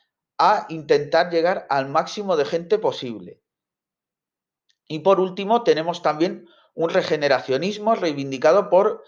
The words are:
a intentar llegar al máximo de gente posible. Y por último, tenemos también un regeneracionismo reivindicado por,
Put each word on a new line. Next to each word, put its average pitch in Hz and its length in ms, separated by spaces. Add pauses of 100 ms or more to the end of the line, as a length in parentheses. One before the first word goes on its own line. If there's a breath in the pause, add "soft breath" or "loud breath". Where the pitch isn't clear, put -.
(380)
a 190 300
intentar 156 600
llegar 170 380
al 139 200
máximo 175 480
de 143 80
gente 175 340
posible. 123 640 (1400)
Y 156 140
por 185 180
último, 196 460
tenemos 165 380
también 160 440 (280 soft breath)
un 165 160
regeneracionismo 175 1040
reivindicado 151 760
por, 202 380